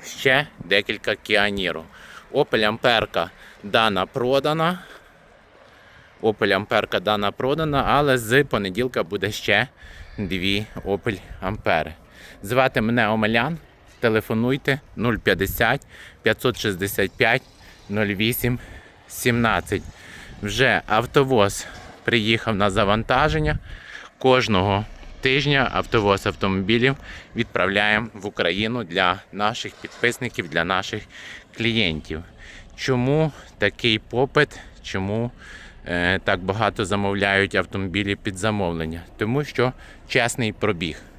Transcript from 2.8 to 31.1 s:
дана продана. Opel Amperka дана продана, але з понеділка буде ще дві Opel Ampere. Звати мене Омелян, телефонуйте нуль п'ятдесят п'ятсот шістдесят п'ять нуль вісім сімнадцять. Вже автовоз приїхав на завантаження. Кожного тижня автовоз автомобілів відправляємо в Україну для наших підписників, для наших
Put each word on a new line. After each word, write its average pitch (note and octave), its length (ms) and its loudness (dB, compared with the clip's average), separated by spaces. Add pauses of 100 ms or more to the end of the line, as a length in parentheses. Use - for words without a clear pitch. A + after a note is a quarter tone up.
дана G2+ 440 2
продана. D3+ 720 0 (1400)
Opel G#2 440 2
Amperka G#2 340 0
дана G2+ 320 0
продана, C#3+ 540 -2
але C3 320 2
з A#2+ 260 2
понеділка A2 580 -2
буде G2 300 -4
ще G#2+ 360 0 (500)
дві G2 480 -2 (180)
Opel G2 360 -4 (220)
Ampere. F#2 500 -2 (500)
Звати B2+ 380 2
мене A2+ 280 2
Омелян, A2+ 500 0 (420)
телефонуйте A#2+ 800 0 (160)
нуль A2 200 0
п'ятдесят G#2+ 680 0 (360)
п'ятсот A2+ 360 2
шістдесят G2 540 -2
п'ять A#2+ 300 2 (460)
нуль G#2 180 0
вісім A#2 520 0 (500)
сімнадцять. A2+ 760 0 (600)
Вже G#2 440 2
автовоз A#2 800 2 (380)
приїхав A2+ 520 2
на G2+ 140 2
завантаження. C3 880 2 (600)
Кожного G#2 680 4 (360)
тижня C3+ 520 2
автовоз G2+ 540 2
автомобілів G2+ 720 2 (400)
відправляємо G#2+ 800 2
в G2 120 -10
Україну G#2 580 -2
для F2+ 360 2 (120)
наших G#2 420 -4
підписників, - 760 -6
для E2 160 0
наших F#2+ 380 -2 (540)